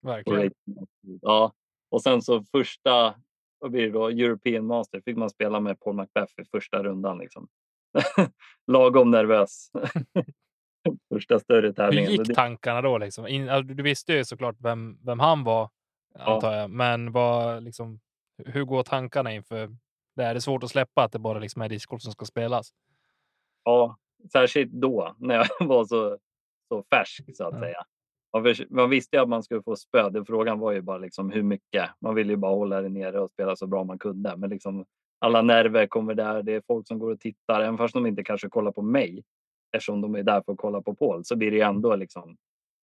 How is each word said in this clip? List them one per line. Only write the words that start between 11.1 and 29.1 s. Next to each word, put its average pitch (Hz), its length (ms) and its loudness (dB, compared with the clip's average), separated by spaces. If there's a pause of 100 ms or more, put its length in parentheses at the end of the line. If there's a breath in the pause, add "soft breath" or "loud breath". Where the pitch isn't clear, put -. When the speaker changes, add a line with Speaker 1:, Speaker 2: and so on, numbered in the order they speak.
Speaker 2:
Första 107 260 2
större 113 280 4
Speaker 1:
Hur 98 60 -2
Speaker 2:
tävlingen. - 380 2
Speaker 1:
gick 208 80 2
Speaker 2:
Så 226 40 0
det 226 120 0
Speaker 1:
tankarna 120 460 0
då, 131 160 0
liksom? 104 300 -8
In-, 135 180 -6
ja, 135 160 0
du, 135 120 -10
du 139 100 -8
visste 143 300 -2
ju 135 120 2
såklart 120 340 -6
vem, 117 460 -4
vem 120 140 -4
han 151 240 4
var, 113 260 0 (440)
Speaker 2:
Ja. - 220 0
Speaker 1:
antar 110 180 0
jag. 104 160 -4
Men 120 420 -2
vad, 117 520 0
liksom, 113 360 -14 (460)
hur 131 180 -4
går 127 200 -2
tankarna 127 480 -4
inför 107 380 -10 (460)
det? 131 80 -4
Är 117 100 -2
det 123 80 -4
svårt 131 220 -2
att 120 60 -8
släppa 131 340 0
att 131 80 0
det 117 80 -8
bara, 110 200 -6
liksom, 107 220 -10
är 107 80 -6
discgolf 110 320 -12
som 117 100 -12
ska 107 140 -14
spelas? 117 440 -4 (960)
Speaker 2:
Ja, 120 340 4 (360)
särskilt 127 380 4
då, 120 480 -2
när 123 160 0
jag 113 120 4 (120)
<laughs> - 80 -
var 123 180 4
så, 104 320 -2 (500)
så 104 220 -6
färsk, - 480 -2
så - 100 -6
att 85 60 -8
Speaker 1:
Ja. - 60 -10
Speaker 2:
säga. 87 240 -10 (500)
Man 113 100 0
vis-, 117 260 2
man 123 200 2
visste 135 280 0